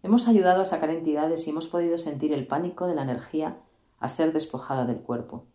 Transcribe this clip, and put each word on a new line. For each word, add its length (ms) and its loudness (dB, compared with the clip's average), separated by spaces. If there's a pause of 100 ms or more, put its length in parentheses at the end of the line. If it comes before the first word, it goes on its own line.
Hemos 260 4
ayudado 320 6
a 60 2
sacar 240 -2
entidades 560 0
y 40 -6
hemos 160 -4
podido 300 0
sentir 380 -2
el 120 -4
pánico 400 -4
de 80 -2
la 80 -2
energía 540 -4 (420)
a 100 -6
ser 260 0
despojada 500 -4
del 160 -2
cuerpo. 540 -8